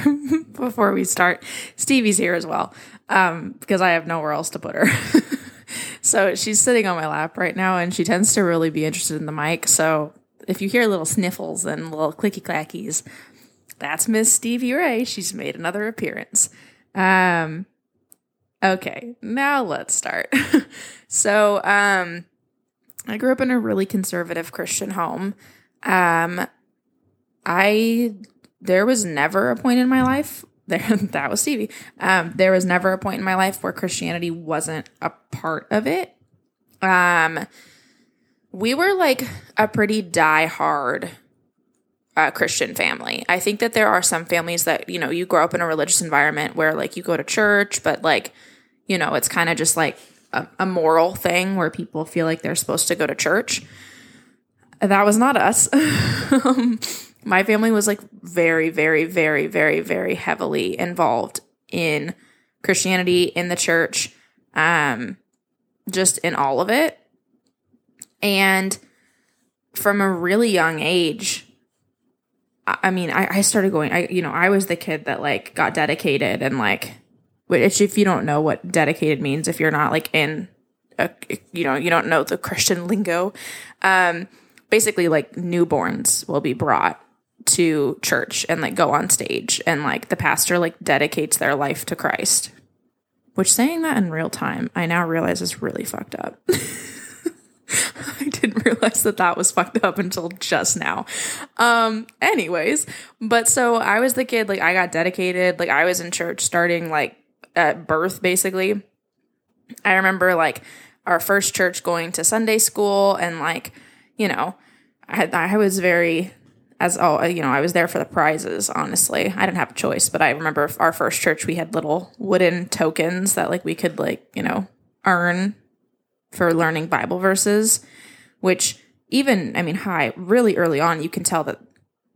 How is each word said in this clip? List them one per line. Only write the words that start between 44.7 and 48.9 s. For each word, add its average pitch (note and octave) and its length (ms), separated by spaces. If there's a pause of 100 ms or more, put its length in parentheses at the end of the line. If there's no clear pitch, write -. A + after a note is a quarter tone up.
you F3 120
know, C3+ 100
you E3+ 160
grow E3 180
up F3 120
in E3+ 60
a E3+ 40
religious D#3+ 360
environment D3+ 540
where, D#3 200
like, - 200
you F3+ 60
go E3+ 160
to D3 60
church, G#3 580
but, - 220
like, D3 280 (540)
you F#3+ 140